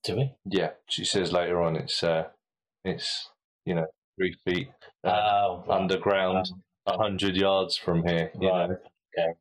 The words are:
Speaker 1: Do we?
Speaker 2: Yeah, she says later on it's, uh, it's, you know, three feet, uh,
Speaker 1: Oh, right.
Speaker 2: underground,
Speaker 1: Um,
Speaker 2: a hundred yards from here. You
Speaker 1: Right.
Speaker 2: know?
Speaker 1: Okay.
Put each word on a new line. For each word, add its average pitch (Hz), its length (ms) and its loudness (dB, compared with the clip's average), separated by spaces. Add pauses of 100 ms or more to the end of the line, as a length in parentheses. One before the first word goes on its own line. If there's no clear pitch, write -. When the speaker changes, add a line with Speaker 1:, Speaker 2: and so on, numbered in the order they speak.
Speaker 1:
Do 95 120 -2
we? 135 160 0 (140)
Speaker 2:
Yeah, 90 240 0 (180)
she - 160 -6
says 90 280 0
later 87 300 2
on 80 140 2
it's, - 260 -4
uh, 80 260 0 (560)
it's, - 460 -6 (360)
you 87 80 -2
know, 80 120 0 (300)
three 92 180 -2 (120)
feet, 92 220 -2 (360)
uh, 98 60 2
Speaker 1:
Oh, 101 560 2
right. 95 140 2
Speaker 2:
underground, 95 680 2 (400)
Speaker 1:
Um, - 80 0
Speaker 2:
a - 80 -2
hundred 98 340 0
yards 95 400 2
from 85 300 0
here. 82 240 0 (100)
You 95 100 2
Speaker 1:
Right. 87 200 2
Speaker 2:
know? 90 80 -4 (400)
Speaker 1:
Okay. 82 220 0